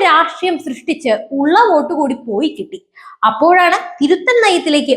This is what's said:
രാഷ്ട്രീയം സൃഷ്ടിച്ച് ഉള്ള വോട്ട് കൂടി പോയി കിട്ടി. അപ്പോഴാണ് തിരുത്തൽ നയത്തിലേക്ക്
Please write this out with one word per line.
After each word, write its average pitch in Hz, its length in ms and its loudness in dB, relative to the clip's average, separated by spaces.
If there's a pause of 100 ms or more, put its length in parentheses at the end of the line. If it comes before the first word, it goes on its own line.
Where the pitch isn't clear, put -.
രാഷ്ട്രീയം 330 580 0
സൃഷ്ടിച്ച് 247 480 -4 (260)
ഉള്ള 294 180 2 (140)
വോട്ട് 302 280 0
കൂടി 269 160 -2 (140)
പോയി 226 280 -2
കിട്ടി. 180 220 -12 (500)
അപ്പോഴാണ് 339 500 2 (200)
തിരുത്തൽ 370 460 0
നയത്തിലേക്ക് 294 520 0